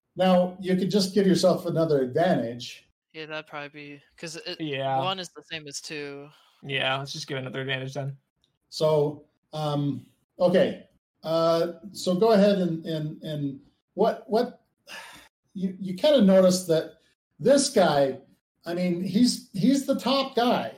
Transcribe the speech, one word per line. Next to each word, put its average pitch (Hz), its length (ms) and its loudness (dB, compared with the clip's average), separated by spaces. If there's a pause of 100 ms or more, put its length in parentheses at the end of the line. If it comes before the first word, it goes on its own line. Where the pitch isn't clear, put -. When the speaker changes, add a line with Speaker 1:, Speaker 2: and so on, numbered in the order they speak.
(160)
Speaker 1:
Now, 180 440 4
you 185 160 -2
could 185 140 0
just 190 240 0
give 190 140 2
yourself 175 400 4
another 151 340 2
advantage. 123 840 -2 (260)
Speaker 2:
Yeah, 156 140 -12
that'd 156 200 -12
probably 143 220 -12
be, 143 320 -18 (160)
'cause 165 180 -14
it, 170 240 -12
Speaker 3:
Yeah. 135 400 -4
Speaker 2:
one 190 200 -4
is 175 100 -12
the 147 140 -20
same 156 240 -14
as 139 120 -12
two. 143 480 -12 (360)
Speaker 3:
Yeah, 135 340 -2
let's 139 160 -10
just 156 140 -14
give 143 100 -6
another 131 240 -8
advantage 135 320 -6
then. 139 240 -10 (520)
Speaker 1:
So, 151 540 0 (300)
um, 143 520 -4 (340)
okay. 175 460 2 (380)
Uh, 165 500 0 (180)
so - 240 -2
go 220 160 4
ahead 202 280 6
and, 165 260 -2
and, 156 380 -6
and 147 360 -6 (340)
what, 202 340 0
what, - 340 -2 (920)
you, 190 260 -6
you 185 140 -8
kinda 294 280 4
notice 190 440 6
that 160 280 0 (460)
this 269 300 4
guy, 143 480 2 (480)
I 170 80 -6
mean, 175 300 -2
he's, - 500 0
he's 254 320 2
the 269 140 -2
top 262 360 -2
guy. 220 420 0